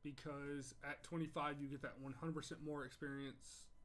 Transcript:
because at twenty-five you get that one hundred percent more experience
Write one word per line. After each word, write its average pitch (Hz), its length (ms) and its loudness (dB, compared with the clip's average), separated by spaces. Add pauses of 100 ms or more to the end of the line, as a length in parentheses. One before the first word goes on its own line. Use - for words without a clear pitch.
because 143 680 0 (100)
at 143 200 -2
twenty-five 151 580 4
you 143 60 2
get 135 160 -2
that 135 180 -2
one 135 180 -2
hundred 165 160 4
percent 151 300 -2
more 147 180 2
experience 139 800 -4 (220)